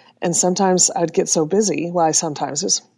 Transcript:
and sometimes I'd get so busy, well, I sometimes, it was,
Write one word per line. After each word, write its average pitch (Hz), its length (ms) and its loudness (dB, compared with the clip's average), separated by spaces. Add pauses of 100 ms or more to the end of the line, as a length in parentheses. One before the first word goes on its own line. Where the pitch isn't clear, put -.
(220)
and 170 120 0
sometimes 185 560 2
I'd 170 220 -2
get 180 160 0
so 160 160 2
busy, 170 460 0
well, 175 160 2
I 156 60 2
sometimes, 151 500 -4
it 196 40 -2
was, - 160 0 (160)